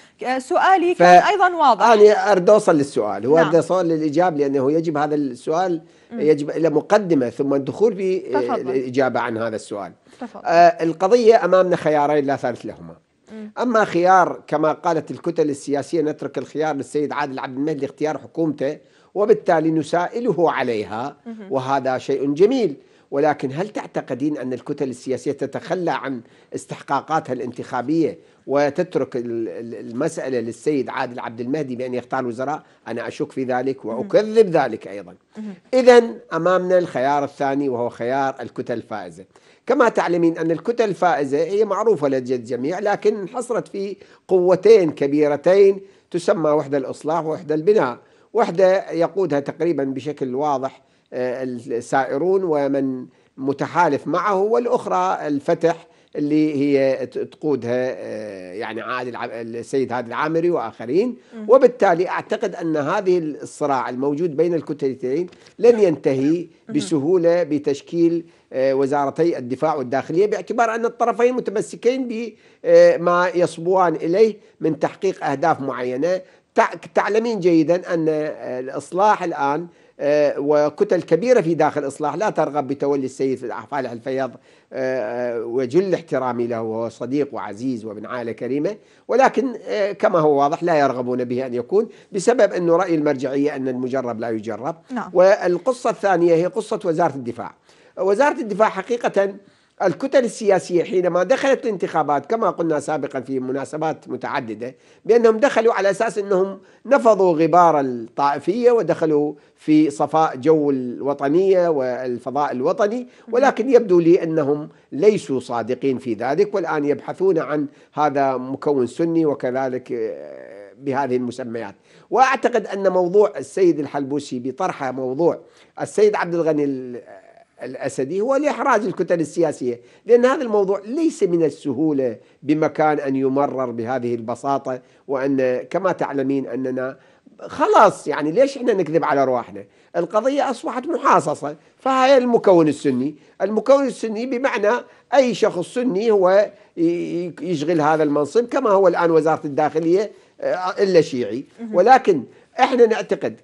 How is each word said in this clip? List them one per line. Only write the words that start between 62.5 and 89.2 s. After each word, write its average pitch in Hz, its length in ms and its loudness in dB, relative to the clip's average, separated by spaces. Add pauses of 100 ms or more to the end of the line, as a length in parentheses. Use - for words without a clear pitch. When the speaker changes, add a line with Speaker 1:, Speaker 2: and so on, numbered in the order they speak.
Speaker 2:
أن 165 220 -4
هذه 180 420 0
الصراع 135 720 -4
الموجود 143 480 -4
بين 175 180 2
الكتلتين 143 720 -4 (320)
لن 226 220 4
ينتهي 156 680 2 (220)
Speaker 1:
مم. - 60 -6
Speaker 2:
بسهولة 165 680 2
بتشكيل، 165 800 -2 (280)
آه، 135 220 0
وزارتي 139 640 0
الدفاع 135 360 -2
والداخلية، 139 520 0
باعتبار 214 480 -2
أن 226 100 -4
الطرفين 233 500 0
متمسكين 233 720 -4
بما 175 1300 4
يصبوان 175 600 2
إليه 202 420 2 (240)
من 156 180 -2
تحقيق 175 460 -4
أهداف 143 360 0
معينة. 131 600 -4 (340)
تع-، 208 200 2 (200)
تعلمين 214 460 0
جيدا 175 540 2
أن، 160 140 -2
آه، 131 520 -4
الإصلاح 175 640 -2
الآن، 151 440 -2 (340)
آه، 147 380 2
وكتل 147 640 0
كبيرة 226 380 2
في 165 140 0
داخل 147 260 0
الإصلاح 143 340 -6
لا 202 160 -4
ترغب 147 380 -2
بتولي 143 360 -2
السيد 131 340 -4 (320)
فالح 147 200 -4
الفياض، 127 400 -6 (420)
آه، 123 640 -4
آه، 113 80 -6
وجل 131 500 -2
احترامي 127 520 -2
له، 113 160 -4
وهو 113 260 -4
صديق 135 440 -4
وعزيز 107 520 -8
ومن 107 220 -12
عائلة 117 260 -8
كريمة، 147 440 -4 (320)
ولكن، 247 460 2 (120)